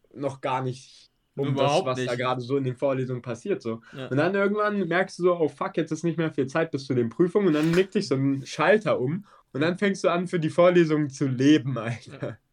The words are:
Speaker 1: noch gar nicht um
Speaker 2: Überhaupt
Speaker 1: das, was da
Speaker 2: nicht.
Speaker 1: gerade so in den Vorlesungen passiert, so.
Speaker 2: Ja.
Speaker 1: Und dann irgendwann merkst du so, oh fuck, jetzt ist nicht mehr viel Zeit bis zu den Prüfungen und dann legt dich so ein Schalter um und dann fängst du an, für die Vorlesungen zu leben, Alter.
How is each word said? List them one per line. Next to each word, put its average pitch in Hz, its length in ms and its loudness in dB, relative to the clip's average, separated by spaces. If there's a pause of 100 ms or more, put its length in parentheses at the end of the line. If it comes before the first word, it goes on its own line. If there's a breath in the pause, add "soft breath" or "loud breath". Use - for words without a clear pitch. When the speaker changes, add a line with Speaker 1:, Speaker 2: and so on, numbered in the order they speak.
(140)
Speaker 1:
noch 135 260 -6
gar 131 220 -4
nicht - 480 -10 (260)
um 139 120 -2
Speaker 2:
Überhaupt 139 380 2
Speaker 1:
das, 127 120 -2
was 127 80 -2
da 123 60 -2
Speaker 2:
nicht. 123 100 -4
Speaker 1:
gerade 127 180 -2
so 123 160 -4
in 135 80 -2
den 127 120 -4
Vorlesungen 131 440 -2
passiert, 123 400 -6
so. 113 220 -6 (120)
Speaker 2:
Ja. 135 140 -10
Speaker 1:
Und 127 80 -2
dann 170 180 2
irgendwann 202 540 0
merkst 185 300 -2
du 175 60 -2
so, 180 140 4
oh 156 100 2
fuck, 190 280 -6
jetzt 160 160 -2
ist 156 100 -8
nicht 165 140 -2
mehr 160 160 -2
viel 135 140 -2
Zeit 165 240 -2
bis 135 160 -8
zu 139 80 -2
den 120 160 2
Prüfungen 180 380 2
und 160 40 4
dann 156 220 2
legt 190 200 2
dich 208 140 -2
so 139 60 2
ein 135 320 0
Schalter 160 520 2
um 147 280 -4 (260 soft breath)
und 135 80 -2
dann 175 160 0
fängst 196 260 -2
du 185 60 4
an, 175 200 0
für 180 120 -2
die 156 80 0
Vorlesungen 160 600 4
zu 139 160 -4
leben, 131 500 4
Alter. 113 600 -8 (140)